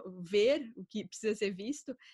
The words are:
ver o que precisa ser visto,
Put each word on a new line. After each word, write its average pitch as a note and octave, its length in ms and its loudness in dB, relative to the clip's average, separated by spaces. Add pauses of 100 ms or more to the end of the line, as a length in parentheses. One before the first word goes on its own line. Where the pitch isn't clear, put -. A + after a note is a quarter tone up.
(220)
ver A3+ 540 4
o F#3+ 100 -12
que G#3 220 -6
precisa G#3+ 280 -2
ser G#3 160 0
visto, A#3+ 440 -6 (180)